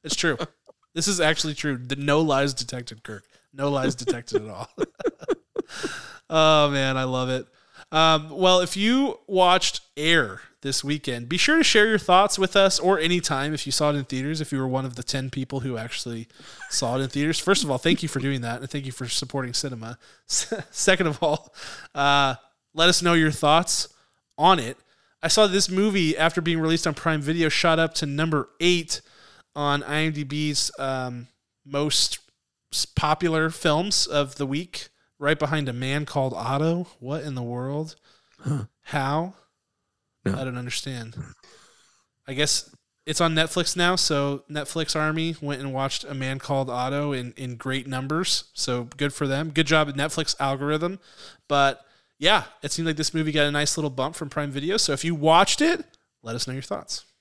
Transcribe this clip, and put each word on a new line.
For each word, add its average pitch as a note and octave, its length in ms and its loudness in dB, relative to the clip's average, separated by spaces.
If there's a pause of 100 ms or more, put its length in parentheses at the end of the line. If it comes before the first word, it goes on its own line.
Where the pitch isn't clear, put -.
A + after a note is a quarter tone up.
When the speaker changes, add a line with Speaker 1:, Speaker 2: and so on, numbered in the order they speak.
Speaker 1:
It's D#3 140 -4
true. D3 200 0 (560)
This E3 140 -2
is F3+ 140 0
actually D#3 320 2
true. C#3+ 240 -4
The, B2+ 180 -6
no C#3+ 240 2
lies C#3 340 2
detected, A#2 480 -10
Kirk. G#2 220 -14 (300)
No C#3 180 -2
lies C3 240 0
detected - 480 -4
at - 60 -12
all. - 280 -10
<laughs> - 0 - (1600)
Oh, D#3 360 6
man, C3+ 280 0
I C3 60 0
love B2+ 260 -2
it. B2+ 160 -2 (460)
Um, D#3+ 380 4
well, F#3 320 4
if F3+ 160 -2
you A#3+ 500 2
watched F#3 540 4 (160)
Air D3 420 2 (220)
this C3+ 200 -2
weekend, C3+ 460 -6
be D#3+ 100 -4
sure D#4 200 4
to D#4+ 60 4
share G#3+ 240 6
your A3 100 4
thoughts G3 420 4
with F#3 160 0
us G3 240 6
or F#3 200 4
anytime D#3 540 0
if C#3+ 120 -6
you C#3 80 -4
saw D3+ 160 2
it D3 80 0
in C3+ 80 -4
theaters, C#3 340 -4
if D3 140 -4
you C3+ 60 -2
were C3 80 -2
one C3 180 -2
of B2 100 -10
the A#2+ 80 -12
ten C3+ 260 -4
people C3+ 300 -6
who B2 180 -6
actually A#2 520 -10 (400)
saw B2 260 -2
it C3+ 60 0
in C3 80 -4
theaters. D3 280 -2
First F#3+ 280 2
of C#3+ 60 -2
all, B2+ 60 0
thank E3+ 240 0
you D#3+ 60 -4
for C#3 120 -4
doing C3+ 220 -2
that, A#2 200 -6
and C3+ 80 -12
thank C#3+ 160 -8
you C3 80 -10
for B2 160 -10
supporting C3 440 -6
cinema. A#2 440 -8 (160)
<laughs> - 160 -20
S-, - 240 -2 (180)
second F#3 360 2
of D3 140 -4
all, D3+ 320 -2 (400)
uh, C#3 420 4 (380)
let E3 140 6
us F3 140 6
know F3 120 4
your D#3 180 6
thoughts - 580 2 (480)
on F3 200 6
it. B2 200 -4 (440)
I E3 60 -4
saw G#3+ 200 6
this F#3+ 220 0
movie, F#3+ 480 2
after D#3+ 220 2
being E3 220 0
released D#3+ 260 0
on D3+ 60 0
Prime D#3 280 -2
Video, D#3+ 280 0
shot D#3+ 280 2
up D#3+ 180 0
to D#3+ 100 -2
number D3+ 420 -2 (140)
eight F3 400 2 (520)
on C#3+ 300 0
I D3+ 200 -2
M D#3+ 100 0
D D3 100 -6
B's, D3 560 -2
um, B2+ 480 -6 (380)
most C#3+ 540 0 (520)
s-, - 140 -2
popular D#3+ 640 0
films D#3+ 580 0
of C#3+ 280 -2
the C#3+ 100 -4
week, D3 420 -6 (320)
right D3+ 180 2
behind D3 320 0
A A#2+ 40 -6
Man C3+ 320 -4
Called C3 280 -2
Otto. D3+ 540 -2 (120)
What C#3 240 -8
in C#3+ 120 -8
the B2 80 -6
world? C3+ 520 -6 (440)
Speaker 2:
Huh. C3 240 -4 (200)
Speaker 1:
How? D3+ 500 -4 (920)
Speaker 2:
No. G2 100 0
Speaker 1:
I C3+ 80 -6
don't B2 140 -6
understand. B2 580 -8 (1120)
I C3+ 60 -10
guess - 400 -2 (320)
it's D#3 160 -2
on E3 140 2
Netflix E3 400 0
now, F3+ 200 2
so C#3+ 540 0
Netflix D3+ 460 -6
Army D#3 460 0
went C#3+ 200 -6
and C#3 120 -6
watched C3+ 320 -4
A C#3+ 100 -12
Man C3 240 -4
Called C3+ 320 -2
Otto C#3 400 -2
in, B2 260 -6
in B2 180 -10
great C3 320 -4
numbers, C3+ 640 -2
so B2 320 -4 (120)
good D3 160 -2
for D3 140 -2
them. C#3+ 240 -2
Good D3+ 160 2
job, D#3 280 4
Netflix D3+ 440 -2
algorithm. D3 600 -2 (480)
But, C#3 340 2 (380)
yeah, F3+ 240 4 (180)
it D3 100 -6
seemed E3 160 -2
like D#3 100 -2
this D#3 180 -2
movie D#3 160 0
got D3 160 4
a D3 40 0
nice D3 260 0
little D3+ 120 -2
bump C3 260 -4
from D3 140 -8
Prime C#3+ 220 -4
Video, D3+ 260 -4
so - 160 0
if C#3 100 -4
you E3 120 0
watched D#3+ 460 6
it, E4+ 220 2 (380)
let A#2 140 -6
us B2+ 120 -4
know B2+ 60 -8
your C3+ 80 -8
thoughts. - 440 -10 (160)